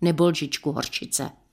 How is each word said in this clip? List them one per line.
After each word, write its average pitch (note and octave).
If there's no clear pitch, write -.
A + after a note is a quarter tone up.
nebo E3+
lžičku D3+
horčice. -